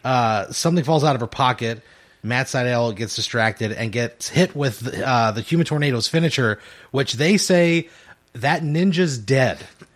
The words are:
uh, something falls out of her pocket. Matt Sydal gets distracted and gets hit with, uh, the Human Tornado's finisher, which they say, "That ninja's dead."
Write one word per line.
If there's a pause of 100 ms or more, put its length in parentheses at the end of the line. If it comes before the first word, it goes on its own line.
uh,
something
falls
out
of
her
pocket. (420)
Matt
Sydal
gets
distracted
and
gets
hit
with, (140)
uh,
the
Human
Tornado's
finisher, (300)
which
they
say, (460)
"That
ninja's
dead." (360)